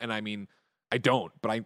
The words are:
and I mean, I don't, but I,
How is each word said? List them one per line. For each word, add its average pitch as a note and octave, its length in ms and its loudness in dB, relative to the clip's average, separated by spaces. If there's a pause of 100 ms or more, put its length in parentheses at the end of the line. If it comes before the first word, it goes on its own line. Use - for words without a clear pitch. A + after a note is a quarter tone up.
and A#2 120 -6
I G#2+ 80 -4
mean, G#2 280 -8 (440)
I A#2+ 60 2
don't, B2 340 2 (100)
but A2 80 0
I, A2+ 160 0